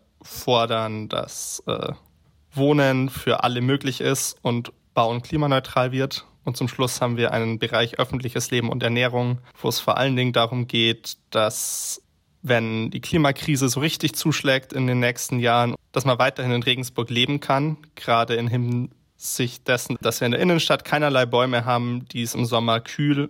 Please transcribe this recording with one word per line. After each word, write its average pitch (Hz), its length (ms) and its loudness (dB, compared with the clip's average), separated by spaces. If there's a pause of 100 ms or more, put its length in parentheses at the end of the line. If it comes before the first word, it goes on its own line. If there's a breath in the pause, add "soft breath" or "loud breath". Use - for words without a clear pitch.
(220)
fordern, 113 840 0
dass, - 580 -8
äh, - 280 -4 (580)
Wohnen 135 560 4
für - 380 -2
alle 123 160 0
möglich 135 400 0
ist 131 400 -2
und 120 320 -4 (200)
Bauen 120 280 0
klimaneutral 135 720 0
wird. 131 320 -4 (180)
Und 123 140 -6
zum 131 100 -2
Schluss 123 320 -2
haben 120 160 0
wir 117 160 0
einen 113 260 -2
Bereich 117 420 -2
öffentliches 123 520 -2
Leben 120 160 0
und 120 160 -4
Ernährung, 120 540 0 (240 soft breath)
wo - 80 0
es 117 100 -2
vor - 180 2
allen 131 200 2
Dingen 123 160 0
darum 120 340 0
geht, 113 480 0 (140)
dass, - 720 -2 (400)
wenn 113 500 0
die 127 80 -8
Klimakrise 139 680 2
so 127 100 -2
richtig 160 360 -2
zuschlägt 135 580 0
in 131 140 0
den 123 120 2
nächsten 123 400 -2
Jahren, 120 360 2 (180)
dass 120 100 0
man 127 160 2
weiterhin 131 320 2
in 120 120 0
Regensburg 123 460 -2
leben 127 300 0
kann, 143 380 0 (180)
gerade 117 400 2
in 117 140 0
Hinsicht 120 1200 -4
dessen, 123 320 0
dass - 180 0
wir 131 60 0
in 120 80 2
der 151 80 0
Innenstadt 165 420 2
keinerlei 143 420 2
Bäume 120 380 2
haben, 120 480 -2
die 120 120 -4
es 117 120 -6
im 123 80 0
Sommer 117 380 2
kühl 147 480 0